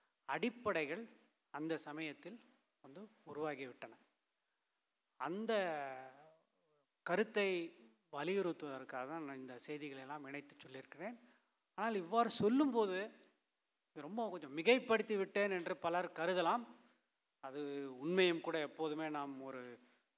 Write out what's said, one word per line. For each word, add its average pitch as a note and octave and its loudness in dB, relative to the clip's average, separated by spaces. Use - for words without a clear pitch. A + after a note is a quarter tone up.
அடிப்படைகள் F#3 0
அந்த D#3+ -2
சமயத்தில் D3+ -8
வந்து E3 -18
உருவாகிவிட்டன. C#3 -6
அந்த G3+ -2
கருத்தை G3+ 2
வலியுறுத்துவதற்காக D3 -2
தான் D#3+ -6
நான் C#3 -8
இந்த B2+ -10
செய்திகளை C#3+ -8
எல்லாம் C#3+ -10
இணைத்து C#3+ -10
சொல்லியிருக்கிறேன். C#3 -10
ஆனால் A3 0
இவ்வாறு G#3+ 4
சொல்லும்போது A3+ 4
இது - -14
ரொம்ப G3 -4
கொஞ்சம் D3+ -8
மிகைப்படுத்தி A3 6
விட்டேன் G3 2
என்று F3+ 0
பலர் E3+ 2
கருதலாம். F3+ 4
அது C3+ -6
உண்மையும் E3+ 6
கூட. E3 0
எப்போதுமே D#3 -2
நாம் C#3+ -4
ஒரு, B2 -10